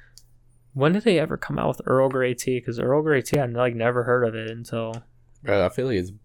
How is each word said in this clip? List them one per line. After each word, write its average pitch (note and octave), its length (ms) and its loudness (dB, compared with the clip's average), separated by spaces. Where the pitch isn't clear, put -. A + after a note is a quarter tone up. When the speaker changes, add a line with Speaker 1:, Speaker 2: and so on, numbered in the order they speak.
Speaker 1:
when C#3+ 200 2
did G#3 100 0
they F#3 160 4
ever D3+ 180 -2
come - 220 -6
out - 80 0
with - 180 -4
Earl C3 240 4
Grey B2+ 240 0
tea? B2+ 280 -2
'Cause A#2 180 -6
Earl C3 220 2
Grey D3+ 200 2
tea, D3 180 -2
I, C3 60 0
like, A#2+ 300 0
never A#2+ 280 0
heard B2 200 2
of A2+ 120 0
it A2+ 160 -8
until A2+ 420 -8
Speaker 2:
Bro, G2 220 4
I F#2 40 2
feel C3 180 -2
like A#2 100 0
it's F2+ 140 -2